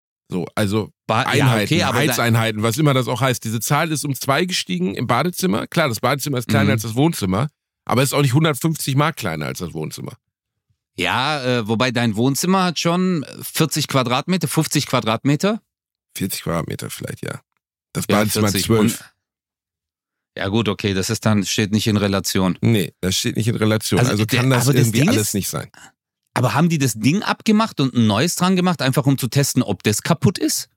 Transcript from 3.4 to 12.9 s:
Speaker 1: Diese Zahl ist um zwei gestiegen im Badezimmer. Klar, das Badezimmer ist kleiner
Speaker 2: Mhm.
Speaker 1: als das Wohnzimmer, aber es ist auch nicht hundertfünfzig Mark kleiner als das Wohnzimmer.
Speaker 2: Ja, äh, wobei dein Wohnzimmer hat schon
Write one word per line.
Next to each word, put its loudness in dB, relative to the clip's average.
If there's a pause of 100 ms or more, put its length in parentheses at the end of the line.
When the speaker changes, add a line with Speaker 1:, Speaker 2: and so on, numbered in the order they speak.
Speaker 1:
Diese -4
Zahl 0
ist -4
um -4
zwei 0
gestiegen -4
im -2
Badezimmer. 0
Klar, 0
das -4
Badezimmer -2
ist -6
kleiner 4
Speaker 2:
Mhm. 4
Speaker 1:
als 0
das -6
Wohnzimmer, 2 (360)
aber 2
es 2
ist -4
auch 2
nicht 4
hundertfünfzig 0
Mark 0
kleiner -4
als -6
das -8
Wohnzimmer. -10 (840)
Speaker 2:
Ja, -2
äh, -2
wobei 0
dein 0
Wohnzimmer 2
hat -4
schon 0 (160)